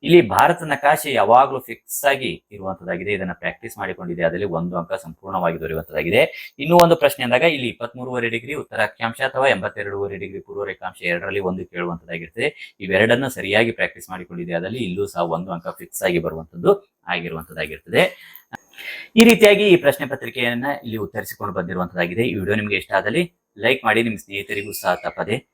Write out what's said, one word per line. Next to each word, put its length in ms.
ಇಲ್ಲಿ 260
ಭಾರತ 340
ನಕಾಶೆ 500
ಯಾವಾಗ್ಲೂ 460
ಫಿಕ್ಸ್ 460
ಆಗಿ 480
ಇರುವಂತದ್ದಾಗಿದೆ. 600
ಇದನ್ನ 200
ಪ್ರಾಕ್ಟೀಸ್ 460
ಮಾಡಿಕೊಂಡಿದೆ, 440
ಅದರಲ್ಲಿ 240
ಒಂದು 300
ಅಂಕ 160
ಸಂಪೂರ್ಣವಾಗಿ 680
ದೊರೆಯುವಂತದ್ದಾಗಿದೆ. 960
ಇನ್ನೂ 240
ಒಂದು 140
ಪ್ರಶ್ನೆ 280
ಅಂದಾಗ 180
ಇಲ್ಲಿ 260
ಇಪ್ಪತ್ಮೂರುವರೆ 600
ಡಿಗ್ರಿ 260
ಉತ್ತರ 280
ಅಕ್ಷಾಂಶ 380
ಅಥವಾ 280
ಎಂಬತ್ತೆರಡೂವರೆ 680
ಡಿಗ್ರಿ 240
ಪೂರ್ವ 240
ರೇಖಾಂಶ 380
ಎರಡರಲ್ಲಿ 380
ಒಂದು 240
ಕೇಳುವಂತದ್ದಾಗಿರ್ತದೆ. 1160
ಇವೆರಡನ್ನ 460
ಸರಿಯಾಗಿ 440
ಪ್ರಾಕ್ಟೀಸ್ 400
ಮಾಡಿಕೊಂಡಿದೆ, 420
ಅದರಲ್ಲಿ 260
ಇಲ್ಲೂ 280
ಸಹ 140
ಒಂದು 320
ಅಂಕ 160
ಫಿಕ್ಸ್ 340
ಆಗಿ 160
ಬರುವಂತದ್ದು 800
ಆಗಿರುವಂತದ್ದಾಗಿರ್ತದೆ. 1200
ಈ 80
ರೀತಿಯಾಗಿ 440
ಈ 80
ಪ್ರಶ್ನೆ 320
ಪತ್ರಿಕೆಯನ್ನ 580
ಇಲ್ಲಿ 120
ಉತ್ತರಿಸಿಕೊಂಡು 580
ಬಂದಿರುವಂತದ್ದಾಗಿದೆ. 680
ಈ 120
ವಿಡಿಯೋ 220
ನಿಮ್ಗೆ 200
ಇಷ್ಟ 160
ಆದಲ್ಲಿ 400
ಲೈಕ್ 260
ಮಾಡಿ, 180
ನಿಮ್ 160
ಸ್ನೇಹಿತರಿಗೂ 540
ಸಹ 220
ತಪ್ಪದೆ 600